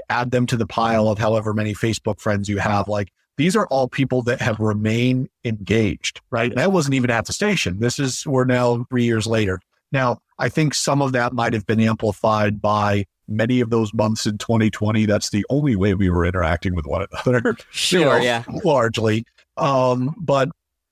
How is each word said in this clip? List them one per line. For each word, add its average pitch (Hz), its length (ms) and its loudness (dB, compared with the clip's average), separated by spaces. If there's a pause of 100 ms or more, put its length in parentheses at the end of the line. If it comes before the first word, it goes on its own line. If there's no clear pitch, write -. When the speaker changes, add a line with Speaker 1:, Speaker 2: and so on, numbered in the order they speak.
(120)
Speaker 1:
add 120 180 -2
them 123 160 2
to 123 100 -2
the 113 120 -2
pile 113 400 2
of 104 100 0
however 107 380 0
many 107 180 -2
Facebook 107 460 -4
friends 101 280 -2
you 101 120 -2
have. 101 280 0
Like, 104 240 -4 (240)
these 180 200 2
are 208 120 0
all 131 200 0
people 127 360 -2
that 120 180 -2
have 113 180 -2
remained 110 680 0 (140)
engaged, 107 800 -2 (100)
right? 117 180 0
And 110 100 -4
I 151 60 2
wasn't 160 300 2
even 120 160 0
at 113 160 -2
the - 60 -8
station. 160 460 -2
This 120 200 -2
is, 131 260 -4
we're 131 200 2
now 123 440 0
three 123 140 0
years 113 240 0
later. 107 320 0 (320)
Now, 127 260 0 (220)
I 131 100 0
think 151 240 0
some 139 300 0
of 135 80 0
that 123 220 0
might 120 200 0
have 107 140 -2
been 110 120 2
amplified 107 800 2
by 104 440 2 (220)
many 117 340 0
of 117 80 0
those 113 240 0
months 110 320 -2
in 107 140 -2
twenty 110 320 2
twenty. 107 340 0
That's 104 240 0
the - 200 0
only 143 260 0
way 95 180 2
we 95 160 2
were 87 160 2
interacting 87 480 -2
with 82 120 -4
one 82 200 -4 (200)
another. 123 380 2
<laughs> - 60 -20
Speaker 2:
Sure, - 300 -2
Speaker 1:
You 156 60 4
know, 131 120 4
Speaker 2:
yeah. 120 260 0 (200)
Speaker 1:
largely. 117 640 0 (320)
Um, 127 600 0
but 139 320 0 (420)